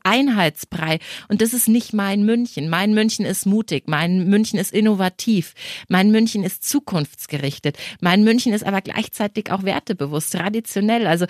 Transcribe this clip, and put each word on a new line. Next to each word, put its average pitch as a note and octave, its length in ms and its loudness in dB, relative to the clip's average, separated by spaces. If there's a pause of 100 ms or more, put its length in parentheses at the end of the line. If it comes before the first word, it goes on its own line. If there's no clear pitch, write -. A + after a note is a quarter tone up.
einheitsbrei G#3 800 0 (440)
und G#3 120 2
das A#3 140 0
ist A#3+ 120 -2
nicht A3+ 280 2
mein G3+ 300 0
München. A3+ 440 0
Mein F#3+ 240 2
München G#3+ 320 2
ist F#3 220 -2
mutig, G3 400 0
mein E3+ 420 0
München G#3 300 2
ist F#3+ 120 -4
innovativ, G3 840 0 (340)
mein F#3+ 220 4
München A3 340 2
ist - 240 -8
zukunftsgerichtet, D3 1120 -4 (240)
mein F3+ 200 4
München A3+ 300 4
ist G#3 140 -2
aber G3 160 -2
gleichzeitig - 680 -6
auch G3 120 -2
wertebewusst, D#3+ 720 -4
traditionell." G#3+ 720 -2
Also E3+ 240 2